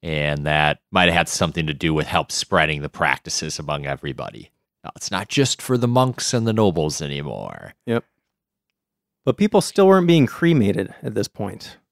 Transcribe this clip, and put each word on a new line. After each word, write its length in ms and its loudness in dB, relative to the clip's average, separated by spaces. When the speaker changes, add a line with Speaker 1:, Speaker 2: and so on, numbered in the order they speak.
Speaker 1:
And 420 -2
that 340 2
might 140 4
have 80 4
had 160 2
something 380 -2
to 60 -4
do 200 -2
with 120 0
help 280 -2
spreading 480 0
the 80 -8
practices 720 -4
among 260 -6
everybody. 680 -10
Now, 140 -14
it's 120 -10
not 200 -4
just 320 0
for 160 -2
the 100 0
monks 460 0
and 120 0
the 60 0
nobles 500 2
anymore. 760 -10
Speaker 2:
Yep. 180 -2
But 140 0
people 240 4
still 260 4
weren't 200 6
being 180 6
cremated 760 0
at 140 -8
this 140 -2
point. 480 -12